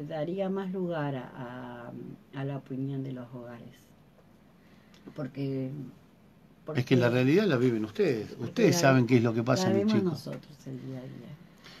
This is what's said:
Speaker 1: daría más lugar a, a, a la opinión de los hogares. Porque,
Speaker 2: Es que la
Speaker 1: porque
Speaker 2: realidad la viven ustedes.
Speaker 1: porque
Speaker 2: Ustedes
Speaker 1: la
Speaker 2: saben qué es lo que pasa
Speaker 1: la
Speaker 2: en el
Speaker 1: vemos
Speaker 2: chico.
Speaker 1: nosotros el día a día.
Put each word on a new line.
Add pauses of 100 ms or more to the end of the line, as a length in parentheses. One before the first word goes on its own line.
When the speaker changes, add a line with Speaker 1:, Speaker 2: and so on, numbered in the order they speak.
Speaker 1:
daría
más
lugar
a,
a, (460)
a
la
opinión
de
los
hogares. (1400)
Porque, (1040)
Speaker 2:
Es
que
la
Speaker 1:
porque
Speaker 2:
realidad
la
viven
ustedes.
Speaker 1:
porque
Speaker 2:
Ustedes
Speaker 1:
la
Speaker 2:
saben
qué
es
lo
que
pasa
Speaker 1:
la
Speaker 2:
en
el
Speaker 1:
vemos
Speaker 2:
chico.
Speaker 1:
nosotros
el
día
a
día. (520)